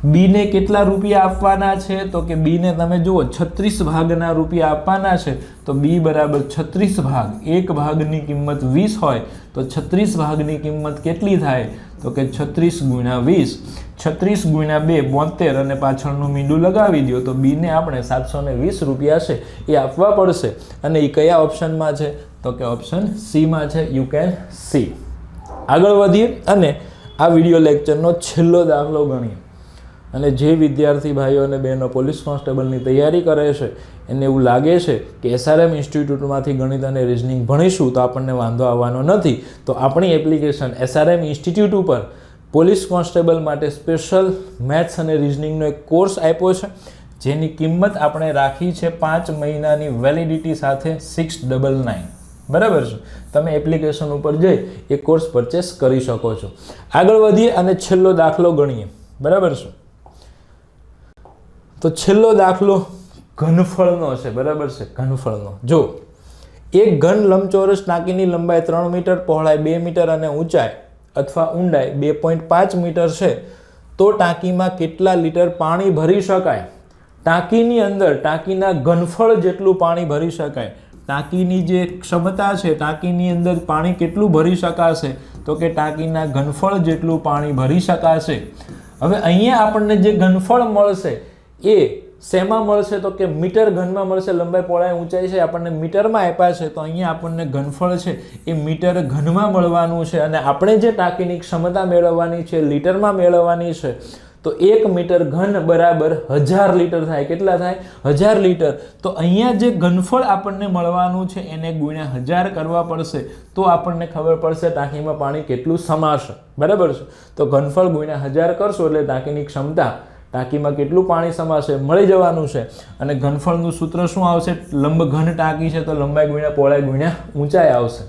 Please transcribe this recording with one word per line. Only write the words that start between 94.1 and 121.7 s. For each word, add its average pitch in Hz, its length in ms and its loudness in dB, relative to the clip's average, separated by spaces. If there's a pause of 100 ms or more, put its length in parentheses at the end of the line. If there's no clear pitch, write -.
લંબાઈ, 175 360 0
પહોળાઈ, 175 300 0
ઊંચાઈ 185 340 -4
છે 190 80 0
આપણને 170 300 -2
મીટરમાં 190 580 0
આપ્યા 175 300 2
છે, 156 160 -6
તો 160 60 -8
અહીંયા 165 340 -4
આપણને 165 300 -8 (100)
ઘનફળ 143 500 -2
છે 180 80 -4 (340)
એ 160 200 -2
મીટર 170 360 0 (120)
ઘનમાં 170 420 0
મળવાનું 170 560 2
છે. 165 80 0
અને 156 180 0
આપણે 185 460 2
જે 226 80 4
ટાંકીની 180 500 -2
ક્ષમતા 180 440 -2
મેળવવાની 170 640 2
છે, 160 200 0
લીટરમાં 185 520 0
મેળવવાની 170 580 2
છે, 127 120 -4 (500)
તો 160 80 -2 (120)
એક 220 200 6 (120)
મીટર 175 260 2 (140)
ઘન 196 200 0 (120)
બરાબર 165 460 4 (360)
હજાર 190 200 4 (100)
લીટર 170 280 0
થાય. 160 240 -4
કેટલા 180 280 0
થાય? 180 200 -4 (400)
હજાર 208 160 4 (120)
લીટર. 165 260 2 (300)
તો 185 60 -4 (120)
અહીંયા 208 400 2
જે 240 100 4 (140)
ઘનફળ 185 500 2
આપણને 196 400 -6
મળવાનું 180 540 0
છે 185 120 -10 (140)
એને 160 240 -8
ગુણ્યા 147 480 -6
હજાર 175 180 0 (120)
કરવા 165 340 -2
પડશે, 160 300 -6 (340)
તો 190 80 -2
આપણને 170 440 0
ખબર 160 360 -2
પડશે 160 320 -2
ટાંકીમાં 147 480 -6
પાણી 147 260 -6
કેટલું 160 300 -2
સમાશે. 156 560 -2 (240)
બરાબર 175 400 2
છે, - 60 -16 (320)
તો 147 100 0
ઘનફળ 143 500 2
ગુણ્યા 147 400 -4
હજાર 170 140 2 (100)
કરશો 196 260 0
એટલે 151 220 2
ટાંકીની 143 400 -4
ક્ષમતા, 147 420 -2 (400)
ટાંકીમાં 143 460 -4
કેટલું 156 340 2
પાણી 165 280 0
સમાશે 156 340 -2 (160)